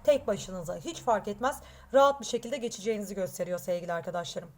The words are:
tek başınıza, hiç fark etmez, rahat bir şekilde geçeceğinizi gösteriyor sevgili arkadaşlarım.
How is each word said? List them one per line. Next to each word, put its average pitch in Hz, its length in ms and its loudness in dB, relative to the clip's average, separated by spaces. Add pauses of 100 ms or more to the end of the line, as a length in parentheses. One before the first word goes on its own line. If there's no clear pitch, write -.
tek 294 240 4
başınıza, 185 480 -4
hiç 320 260 -8
fark 220 260 2
etmez, 247 340 -2 (320)
rahat 277 280 8
bir 226 40 -8
şekilde 233 320 -4
geçeceğinizi 208 580 -4
gösteriyor 180 440 -4
sevgili 175 340 -2
arkadaşlarım. 170 640 -6